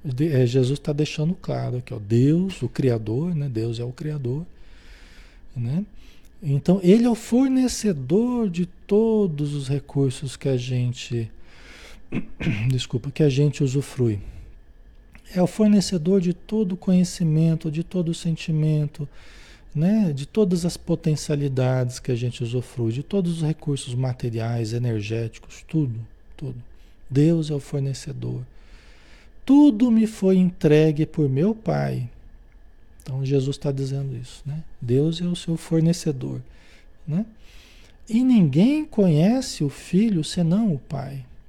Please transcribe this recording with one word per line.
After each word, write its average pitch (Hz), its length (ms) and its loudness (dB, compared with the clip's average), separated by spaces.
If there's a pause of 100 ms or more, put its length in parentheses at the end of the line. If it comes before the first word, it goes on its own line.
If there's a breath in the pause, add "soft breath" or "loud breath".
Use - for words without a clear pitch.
De-, 139 240 -2
é, 127 180 2
Jesus 127 320 2
tá - 140 -6
deixando 151 420 -2
claro 123 440 -6
aqui, 123 140 -10
ó, 117 60 -8
Deus, 139 640 2
o 120 60 -4
Criador, 123 680 -2
né? 143 140 -2
Deus 113 320 -4
é 120 40 -6
o 127 80 -8
Criador, 151 540 -6 (1080 soft breath)
né? 127 280 -4 (560 soft breath)
Então, 147 440 2
ele 214 200 8
é 247 60 4
o 214 60 2
fornecedor 233 1300 0
de 175 160 -2
todos 202 920 0
os 139 140 -6
recursos 139 680 -2
que - 120 -4
a 131 80 0
gente, 123 760 -4 (800 loud breath)
<clears throat> 117 600 -4
desculpa, 131 400 -4
que 160 140 0
a 151 40 4
gente 143 360 0
usufrui. 127 560 -2 (1120 loud breath)
É 185 80 2
o 180 40 4
fornecedor 196 760 2
de 175 120 0
todo 214 400 -2
o 185 40 -4
conhecimento, 165 960 2
de 156 120 -4
todo 170 280 -2
o 165 40 -2
sentimento, 156 920 -2 (680 loud breath)
né? 180 380 2
De 139 140 -6
todas 180 380 0
as 170 120 -2
potencialidades 135 1200 -2
que - 120 -8
a 127 40 0
gente 120 280 -4
usufrui, 117 500 -4
de 131 100 -6
todos 175 360 -2
os 165 40 -4
recursos 147 520 -4
materiais, 117 800 -4
energéticos, 113 960 -4
tudo, 131 320 -2 (360)
tudo. 127 200 -10 (540 soft breath)
Deus 156 400 2
é 151 40 -4
o 139 60 -4
fornecedor. 127 840 -8 (1000 soft breath)
"Tudo 269 460 6
me 220 160 6
foi 190 300 2
entregue 156 680 4
por 151 220 0
meu 156 260 2
Pai." 139 540 -4 (920)
Então 135 220 -6
Jesus 135 320 0
tá 147 140 -4
dizendo 135 460 -6
isso, - 280 -14
né? 151 200 -8 (160)
Deus 143 400 0
é 175 40 -4
o 175 120 -2
seu 165 200 -4
fornecedor, 156 840 0 (680 soft breath)
né? 170 180 -4 (840 soft breath)
"E 226 160 2
ninguém 233 600 4
conhece 196 800 2
o 147 60 0
Filho 185 560 0
senão 180 500 0
o 135 40 -6
Pai." 135 460 -10 (240)